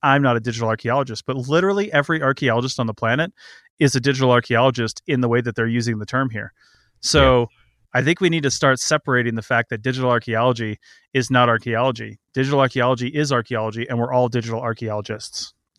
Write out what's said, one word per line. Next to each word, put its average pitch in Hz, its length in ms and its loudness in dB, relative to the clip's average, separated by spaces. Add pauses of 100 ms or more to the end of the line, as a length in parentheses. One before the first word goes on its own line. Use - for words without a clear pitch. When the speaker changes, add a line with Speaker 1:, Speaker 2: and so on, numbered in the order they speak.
Speaker 1:
I'm 139 220 4
not 123 120 4
a 113 40 0
digital 113 280 -4
archaeologist." 117 600 -4
But 131 100 -4
literally 190 560 0
every 151 300 0
archaeologist 131 560 0
on 117 80 -2
the 110 80 -4
planet 139 360 -2 (460)
is 135 180 4
a 131 40 2
digital 131 320 2
archaeologist 120 760 2
in 127 160 0
the 123 80 0
way 120 120 2
that 117 140 -4
they're 113 120 0
using 117 320 -2
the 104 80 -10
term 131 240 -2
here. 107 220 -12 (480)
So 131 400 4
Speaker 2:
Yeah. 120 40 0 (540)
Speaker 1:
I 127 40 0
think 165 160 0
we 185 100 2
need 165 140 0
to 135 80 0
start 131 280 2
separating 123 560 0
the 113 80 -4
fact 120 260 -2
that 107 140 -8
digital 127 260 -2
archaeology 117 720 0 (340)
is 127 160 0
not 123 200 4
archaeology. 117 680 -2 (160)
Digital 135 260 0
archaeology 123 500 0
is 147 220 -2
archaeology, 113 560 -4
and 120 120 -4
we're 123 140 -2
all 123 160 4
digital 113 300 -4
archaeologists, 110 920 -8 (240)